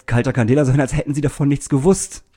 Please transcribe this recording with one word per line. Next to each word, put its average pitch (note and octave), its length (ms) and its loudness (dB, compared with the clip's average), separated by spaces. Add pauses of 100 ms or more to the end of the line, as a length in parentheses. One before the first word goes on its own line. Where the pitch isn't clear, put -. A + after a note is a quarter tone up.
Culture A#2+ 280 0
Candela C3 320 2
so B2+ 80 2
hin, C#3+ 80 2
als B2+ 120 -2
hätten D3 200 -2
sie C#3+ 80 -2
davon C#3+ 260 -2
nichts C#3+ 220 -2
gewusst. D3+ 560 0 (120)